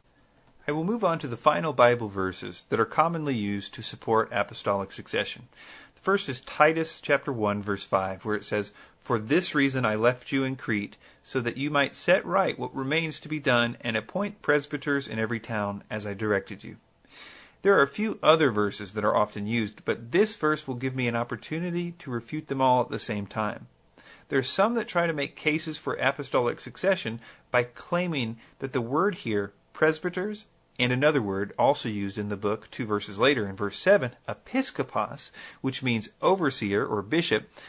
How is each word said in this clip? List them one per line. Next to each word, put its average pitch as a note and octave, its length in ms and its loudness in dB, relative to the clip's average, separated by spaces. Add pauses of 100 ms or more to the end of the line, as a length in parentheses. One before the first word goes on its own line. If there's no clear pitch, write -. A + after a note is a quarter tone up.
(680)
I D3 40 -2
will D#3 120 -2
move G#3+ 200 -2
on E3 160 2
to D3 80 -8
the A#2+ 100 -8
final D#3 360 2
Bible A#2+ 360 8
verses G2 600 -4
that A2+ 100 2
are A2 60 4
commonly D#3 500 2
used G2+ 380 -2
to - 80 -14
support A2 500 0
apostolic G2+ 600 -2
succession. - 560 -6 (480)
The - 60 -20
first G3 280 0
is B2+ 120 -8
Titus D#3+ 600 2
chapter C#3 320 0
one, G#2 280 0
verse G2 220 -4
five, F#2+ 400 -2
where G#2+ 120 -2
it G2 100 -6
says, G#2 260 -4 (280)
"For A#2+ 200 -2
this D3 360 -2
reason C3+ 300 2
I G#2+ 100 2
left A#2+ 360 0
you C3+ 120 2
in C3 140 -2
Crete, G#2 380 -4 (260)
so - 180 -4
that A#2 180 -2
you C#3+ 120 -4
might C#3+ 260 0
set - 300 2
right F3 340 0
what B2 160 -6
remains D3+ 460 -2
to D3+ 80 -16
be D#3 100 -4
done A#2+ 400 2
and A2+ 160 -4
appoint F#3+ 460 -4
presbyters C#3+ 640 0
in A2 120 -4
every A2+ 200 -2
town, G2+ 500 -4
as G#2+ 160 -6
I G2+ 80 -6
directed G2+ 500 -2
you." E2+ 140 -14 (840)
There G3 160 6
are C#3+ 60 8
a C#3 40 6
few G#3+ 340 -4
other D3+ 300 6
verses G#2 420 -2
that G#2 120 -2
are G#2+ 100 4
often G#2 320 0
used, A2 380 -2
but A#2 260 -4
this G#3 240 2
verse D3+ 320 -2
will B2+ 80 -6
give B2+ 200 -6
me B2+ 120 -2
an A#2 80 0
opportunity E3+ 840 -4
to C3 120 -12
refute D3+ 380 -6
them C3+ 120 -2
all B2+ 200 6
at - 80 -4
the A2 100 -4
same G#2 260 -4
time. G#2 420 -4 (600)
There C#3 120 0
are C3 40 2
some G#3+ 320 0
that A3+ 120 -4
try F3 200 0
to E3 60 -2
make C#3+ 240 -6
cases D#3 400 -2
for - 180 -4
apostolic B2+ 640 0
succession B2+ 640 -2 (300)
by B2 120 4
claiming D3 760 -4 (220)
that C3 140 -6
the B2+ 80 2
word D#3+ 340 0
here, G#2 380 -2 (180)
presbyters, F3+ 720 0 (320)
and B2 140 0
another C#3 300 4
word G2 360 -4
also C3+ 300 2
used G2+ 300 -4
in G#2 100 -4
the G#2 80 -4
book G#2 340 -2
two B2+ 160 -8
verses G#2 320 -2
later A#2+ 300 2
in F#2+ 80 -8
verse G2+ 240 -4
seven, F3+ 320 4 (160)
episkopos, - 1040 -4 (320)
which C3 220 -4
means A#2 260 0 (120)
overseer C#3 640 2
or G#2 160 -2
bishop, A#2 460 0 (220)